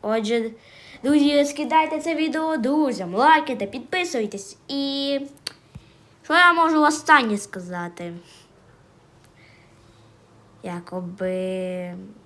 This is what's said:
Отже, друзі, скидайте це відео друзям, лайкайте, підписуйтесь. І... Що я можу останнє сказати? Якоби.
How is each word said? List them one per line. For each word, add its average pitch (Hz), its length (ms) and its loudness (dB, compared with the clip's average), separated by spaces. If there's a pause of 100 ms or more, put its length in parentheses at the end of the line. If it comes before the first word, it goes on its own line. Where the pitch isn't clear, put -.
Отже, 226 500 -2 (520)
друзі, 285 420 4
скидайте 302 540 0
це 330 160 -2
відео 311 420 -2
друзям, 240 580 0
лайкайте, 277 500 4
підписуйтесь. 247 920 -6 (100)
І... 277 520 -4 (1080)
Що - 40 0
я 349 200 8
можу 320 280 4
останнє 294 560 4
сказати? 175 760 -10 (2500)
Якоби. 180 1300 -6 (300)